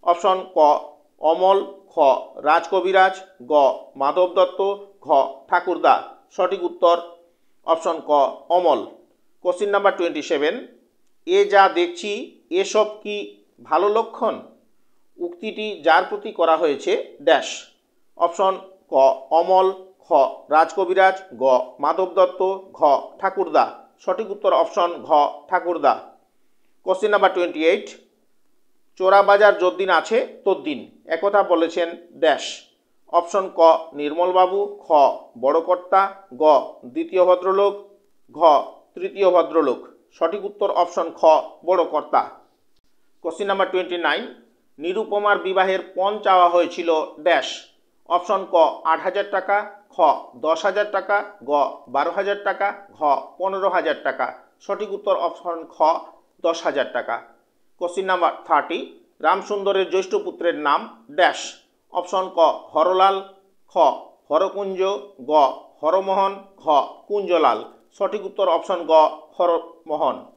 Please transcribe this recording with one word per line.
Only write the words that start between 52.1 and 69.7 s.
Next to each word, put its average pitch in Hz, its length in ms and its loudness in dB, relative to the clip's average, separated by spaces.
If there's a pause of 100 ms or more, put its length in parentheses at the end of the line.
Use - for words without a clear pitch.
হাজার 202 320 -4
টাকা, 196 500 -6
ঘ, 147 220 0 (220)
পনেরো 190 320 -2
হাজার 156 340 -2
টাকা। 127 360 -4 (220)
সঠিক 196 300 -8
উত্তর 196 260 -2
অপশন 170 480 -6
খ, - 180 -4 (580)
দশ 165 220 -2
হাজার 139 300 -2
টাকা। 117 280 -6 (560)
কোশ্চেন 180 280 -6
নাম্বার 180 280 0 (120)
থার্টি, - 540 -2 (200)
রামসুন্দরের 190 720 -2
জ্যৈষ্ঠ 185 260 -4
পুত্রের 170 400 -4
নাম 151 560 -4
ড্যাশ। 151 420 0 (380)
অপশন 180 440 -4
ক, 170 40 -4
হরলাল, 185 920 0 (340)
খ, - 100 -8 (540)
হরকুঞ্জ, 190 520 -2 (380)
গ, 127 100 -8 (500)
হরমোহন, 190 540 0 (220)
ঘ, - 120 -8 (380)
কুঞ্জলাল। 170 560 0 (300)
সঠিক 196 320 -6
উত্তর 190 240 -2
অপশন 170 380 -4
গ, 156 40 0 (480)
হরমোহন। 160 840 -4 (120)